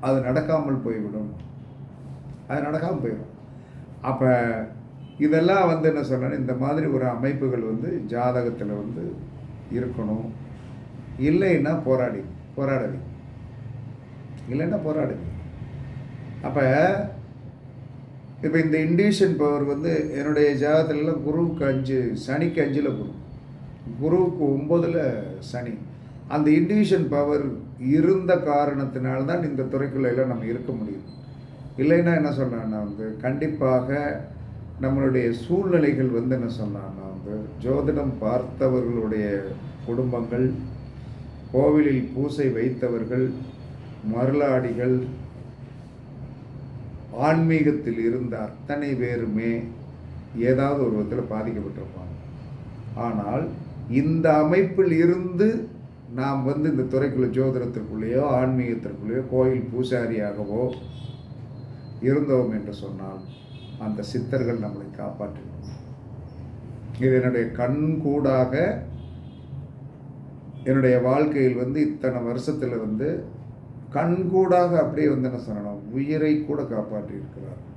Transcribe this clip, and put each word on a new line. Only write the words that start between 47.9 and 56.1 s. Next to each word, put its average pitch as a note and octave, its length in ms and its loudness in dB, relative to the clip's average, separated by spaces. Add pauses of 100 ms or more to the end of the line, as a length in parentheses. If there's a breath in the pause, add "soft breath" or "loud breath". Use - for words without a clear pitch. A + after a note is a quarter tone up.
இருந்த A#2 280 0 (120)
அத்தனை C#3+ 420 -4 (140)
பேருமே A#2 500 0 (1000)
ஏதாவது C#3 360 4
ஒரு A2 100 2
விதத்துல A2+ 260 0 (120)
பாதிக்கப்பட்டிருப்பாங்க. G2 800 -6 (920)
ஆனால் A2 380 -2 (580)
இந்த D#3+ 240 2 (160)
அமைப்பில் F3+ 520 4 (100)
இருந்து F3+ 440 4 (720)